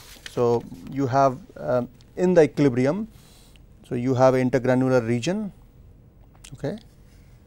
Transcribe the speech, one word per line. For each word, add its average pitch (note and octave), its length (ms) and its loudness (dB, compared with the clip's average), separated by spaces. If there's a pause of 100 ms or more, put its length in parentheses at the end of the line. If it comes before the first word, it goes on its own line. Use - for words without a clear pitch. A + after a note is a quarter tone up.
(300)
So, A#2+ 340 0 (280)
you C3+ 160 -4
have, C3+ 320 2 (180)
um, B2 320 -2 (280)
in F3+ 180 2
the D#3+ 80 8
equilibrium, C#3+ 640 0 (800)
so - 80 -8
you B2 180 -2
have C3 220 4
an B2+ 120 0
intergranular B2+ 600 0
region, E3 440 -4 (1000)
okay. C#3 240 -8 (680)